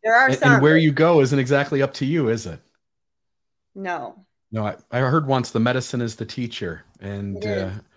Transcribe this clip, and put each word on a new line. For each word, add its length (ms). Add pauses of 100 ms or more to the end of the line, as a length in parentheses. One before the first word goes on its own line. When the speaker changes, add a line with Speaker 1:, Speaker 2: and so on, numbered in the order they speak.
Speaker 1:
There 120
are 140
Speaker 2:
And, 100
Speaker 1:
some, 160
Speaker 2:
and 80
where 140
Speaker 1:
but 60
Speaker 2:
you 100
go 280
isn't 180
exactly 440
up 120
to 120
you, 240
is 160
it? 140 (1120)
Speaker 1:
No. 500 (260)
Speaker 2:
No, 160
I, 100 (140)
I 100
heard 260
once 240
the 100
medicine 400
is 160
the 100
teacher, 580 (140)
and, 380
Speaker 1:
It 80
is. 180
Speaker 2:
uh, 100 (240)